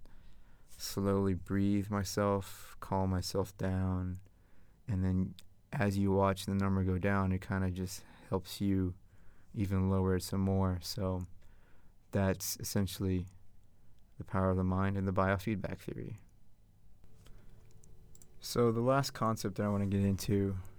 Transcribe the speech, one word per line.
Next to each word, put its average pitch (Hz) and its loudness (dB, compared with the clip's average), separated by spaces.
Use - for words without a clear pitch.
slowly 98 2
breathe 98 2
myself, 101 -2
calm 95 0
myself 92 -2
down. 92 0
And 95 0
then 92 2
as 101 2
you 101 4
watch 95 4
the 98 0
number 98 2
go 92 2
down, 98 2
it 92 0
kinda 95 0
just 92 -6
helps - -4
you 95 2
even 95 2
lower 95 4
it 92 0
some - -2
more. 95 2
So 92 -4
that's 95 0
essentially 95 0
the - -12
power 95 2
of 92 2
the 92 2
mind 95 2
and 95 0
the 98 2
biofeedback 95 0
theory. - -8
So 120 2
the 113 0
last 135 4
concept 110 -2
that 110 0
I 104 2
wanna 101 2
get 98 4
into 98 2